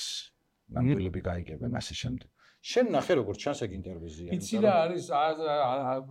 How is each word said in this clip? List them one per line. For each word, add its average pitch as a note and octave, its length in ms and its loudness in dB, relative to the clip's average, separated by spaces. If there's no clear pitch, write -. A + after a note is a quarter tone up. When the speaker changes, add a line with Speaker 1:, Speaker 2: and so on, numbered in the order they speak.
Speaker 1:
ნამდვილები G#2+ 500 0
გაიგებენ, F2 520 -4
ასე D#2+ 220 -6
შემდეგ. - 340 -6
შენ A#3+ 240 2
ნახე, E3+ 260 4
როგორც G#2 240 0
ჩანს, - 220 -4
ეგ G#2 120 -4
ინტერვიზია, E2+ 560 -10
Speaker 2:
იცი F#3 80 -2
Speaker 1:
იმიტომ G#3+ 160 2
Speaker 2:
რა G#3 60 8
Speaker 1:
რომ F3 100 6
Speaker 2:
არის, E3 240 0
ა, D3 160 0
ა, D3+ 540 2
ა, B2+ 80 0